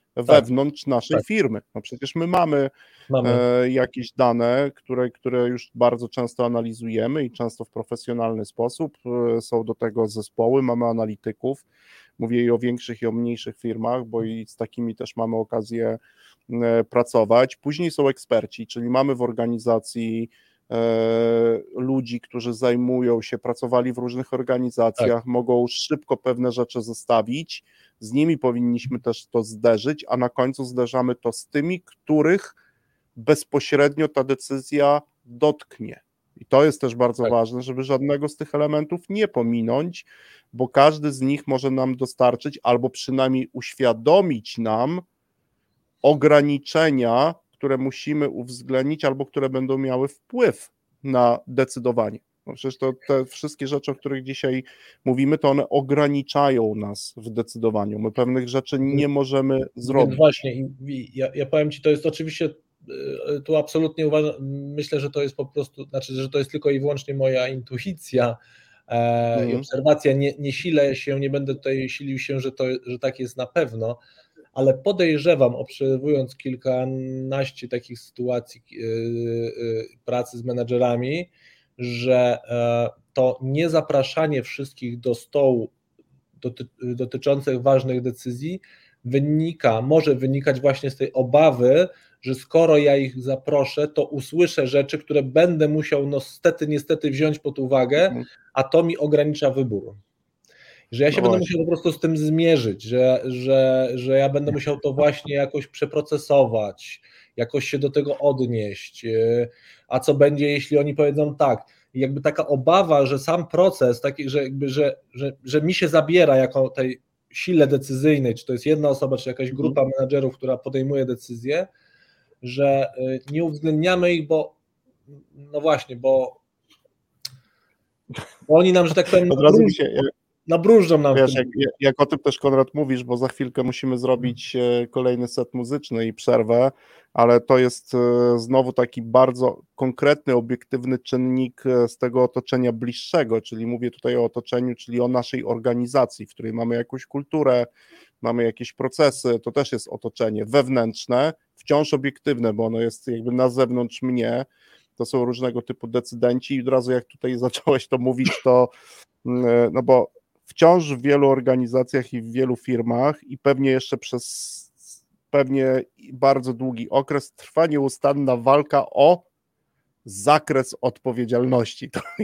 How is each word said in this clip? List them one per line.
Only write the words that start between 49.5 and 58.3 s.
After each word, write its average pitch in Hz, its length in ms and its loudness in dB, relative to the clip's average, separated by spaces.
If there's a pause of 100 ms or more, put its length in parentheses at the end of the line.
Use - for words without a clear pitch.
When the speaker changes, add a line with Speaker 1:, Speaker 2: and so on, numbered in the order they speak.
Speaker 2:
miały 135 300 -2
wpływ - 600 -2 (340)
na 123 440 4
decydowanie. 120 720 -2 (260)
No - 80 -12
przecież 131 240 -10
to, 131 160 -2 (140)
te 135 180 0
wszystkie 147 420 -12
rzeczy, 143 240 -6
o 135 40 -4
których 135 280 -8
dzisiaj 131 400 -4 (420)
mówimy, 135 320 2
to 147 120 2
one 139 200 0
ograniczają 139 1080 0
nas 101 420 -10
w 113 120 -12
decydowaniu. 107 720 -4
My 110 120 -4
pewnych 127 380 -2